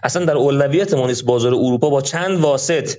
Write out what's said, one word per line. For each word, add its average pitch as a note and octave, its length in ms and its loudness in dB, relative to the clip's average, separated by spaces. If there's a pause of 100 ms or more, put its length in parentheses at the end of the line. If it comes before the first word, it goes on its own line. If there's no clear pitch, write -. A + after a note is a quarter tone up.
اصلاً F3+ 220 -2
در D#3 120 0
اولویت C#3+ 580 0
ما B2+ 120 0
نیست B2 180 -4
بازار B2 300 2
اروپا B2 360 2
با C#3 100 2
چند F3 400 -2
واسط D3 580 0